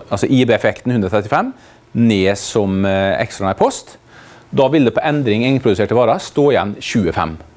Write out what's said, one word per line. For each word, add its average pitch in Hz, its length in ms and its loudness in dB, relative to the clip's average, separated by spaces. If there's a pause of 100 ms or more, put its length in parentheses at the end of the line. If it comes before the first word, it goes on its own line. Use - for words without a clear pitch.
altså 98 200 -2
I 127 180 2
B-effekten 113 460 0
hundre 98 160 0
og 110 60 0
trettifem 151 380 -2 (460)
ned 101 400 2
som, 98 460 -2
eh, 98 360 0
ekstraordinær - 360 -4
post. - 400 -2 (560)
Da 135 160 2
vil 143 160 2
det 110 80 2
på - 100 -2
endring 127 440 0
egenproduserte 113 500 0
varer 123 240 2
stå 143 300 0
igjen 101 280 0
tjuefem. 82 580 -2 (200)